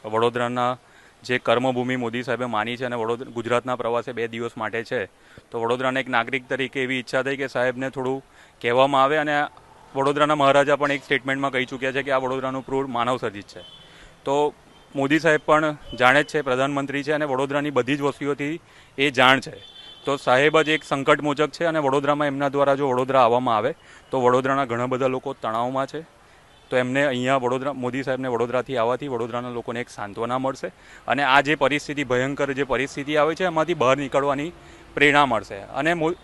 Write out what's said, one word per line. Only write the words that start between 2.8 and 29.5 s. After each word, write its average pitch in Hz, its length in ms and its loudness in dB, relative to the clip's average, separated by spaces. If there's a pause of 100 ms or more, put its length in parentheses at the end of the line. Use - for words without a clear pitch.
અને 123 100 -6
વડોદ-, 117 300 -4
ગુજરાતના 123 500 -2
પ્રવાસે 117 360 -4
બે 117 160 -6
દિવસ 117 300 -8
માટે 113 260 -6
છે, 110 220 -4 (460)
તો 120 80 -8
વડોદરાના 127 400 0
એક 127 100 -6
નાગરિક 123 380 -2
તરીકે 131 360 -4
એવી 127 160 -2
ઈચ્છા 131 220 -2
થઈ 131 160 -4
કે 139 100 -4
સાહેબને 127 420 -2
થોડું 135 340 -4 (380)
કહેવામાં 131 420 4
આવે. 143 140 2
અને 147 280 0 (500)
વડોદરાના 143 400 2
મહારાજા 143 400 4
પણ 139 160 0
એક 139 120 -4
સ્ટેટમેન્ટમાં 135 480 -2
કહી 127 140 -2
ચૂક્યા 131 260 -4
છે 135 120 -4
કે 135 80 -6
આ 131 60 2
વડોદરાનું 131 480 -4
પૂર 135 220 -2
માનવ 123 300 -2
સર્જિત 104 300 -8
છે. - 120 -18 (680)
તો 143 280 0 (420)
મોદી 139 240 2
સાહેબ 151 260 4
પણ 151 320 2 (220)
જાણે 131 240 6
જ 143 40 -6
છે, 156 140 -2
પ્રધાનમંત્રી 139 640 -2
છે 139 80 -4
અને 151 140 -2
વડોદરાની 143 460 -2
બધી 127 240 0
જ 143 60 -4
વસ્તુઓથી 143 580 -4 (380)
એ 139 140 2
જાણ 131 280 6
છે. 147 120 -10 (540)
તો 139 120 0
સાહેબ 143 440 4
જ 151 80 0
એક 156 140 0
સંકટમોચક 143 680 0
છે 170 160 -4
અને 160 140 0
વડોદરામાં 143 480 2
એમના 139 220 -2
દ્વારા 139 260 2
જો 139 140 0
વડોદરા 131 340 4
આવવામાં 120 340 4
આવે 107 180 -2 (360)
તો 135 100 0
વડોદરાના 131 440 4
ઘણા 117 200 -2
બધા 127 220 -2
લોકો 131 260 -4
તણાવમાં 127 540 -4
છે, 151 140 -12 (680)
તો 135 80 0
એમને 127 280 2
અહીંયા 127 300 0
વડોદરા, 131 380 -2
મોદી 127 300 -4
સાહેબને 131 240 -4
વડોદરાથી 123 500 -2
આવવાથી 120 300 -2
વડોદરાના 120 420 -6
લોકોને 120 320 -8